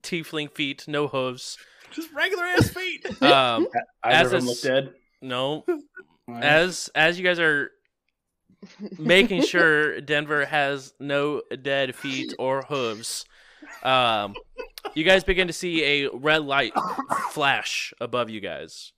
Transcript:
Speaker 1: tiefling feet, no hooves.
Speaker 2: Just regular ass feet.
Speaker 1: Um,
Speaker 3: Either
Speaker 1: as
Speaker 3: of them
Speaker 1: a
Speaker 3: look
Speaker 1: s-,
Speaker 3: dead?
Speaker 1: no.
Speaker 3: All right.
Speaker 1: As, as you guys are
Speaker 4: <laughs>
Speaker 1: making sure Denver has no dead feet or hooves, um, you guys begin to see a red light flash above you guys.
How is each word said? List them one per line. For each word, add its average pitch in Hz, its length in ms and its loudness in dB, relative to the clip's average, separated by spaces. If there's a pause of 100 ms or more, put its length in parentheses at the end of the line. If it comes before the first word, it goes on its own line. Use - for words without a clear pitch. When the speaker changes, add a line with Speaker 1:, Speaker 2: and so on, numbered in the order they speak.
Speaker 1:
tiefling 156 480 -6
feet, 139 380 -6
no 147 180 0
hooves. 127 500 -6 (360)
Speaker 2:
Just 320 200 -12
regular 349 320 -2
ass 349 260 2
feet. 359 360 -8 (160)
Speaker 1:
Um, 180 460 4 (340)
Speaker 3:
Either 123 160 4
Speaker 1:
as 170 80 6
Speaker 3:
of 123 60 0
them - 100 2
Speaker 1:
a 123 40 -2
Speaker 3:
look 120 100 -2
Speaker 1:
s-, - 60 -10
Speaker 3:
dead? 135 320 0 (280)
Speaker 1:
no. 131 460 -4
Speaker 3:
All 330 120 -2 (460)
right. 117 160 -8
Speaker 1:
As, 160 540 2
as 165 220 4
you 185 60 -6
guys 180 140 2
are 151 320 2 (640)
Speaker 4:
<laughs> - 640 -18
Speaker 1:
making 180 440 6
sure 151 580 4
Denver 147 460 0
has 139 520 -2
no 143 440 -2 (200)
dead 139 320 -2
feet 131 460 -6
or 131 220 -2
hooves, 117 640 -6 (600)
um, 120 500 2 (600)
you - 100 -2
guys 190 180 6
begin 185 240 0
to 165 60 -6
see 165 320 -2 (200)
a 131 60 -2
red 151 320 2
light 139 300 0 (580)
flash 139 680 -2
above 117 300 -4
you 110 100 -10
guys. 82 580 -12